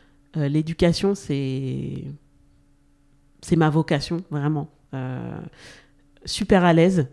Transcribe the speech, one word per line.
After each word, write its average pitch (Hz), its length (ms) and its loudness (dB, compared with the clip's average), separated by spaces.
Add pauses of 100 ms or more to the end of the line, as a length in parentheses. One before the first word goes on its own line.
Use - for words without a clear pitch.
(380)
euh, 147 100 0
l'éducation, 165 680 2
c'est, 135 880 -6 (1400)
c'est - 140 0
ma 160 160 4
vocation, 160 460 0 (120)
vraiment. » 151 400 -2 (240)
Euh, 127 440 -8 (880)
super 190 400 2
à 175 80 6
l'aise 165 400 4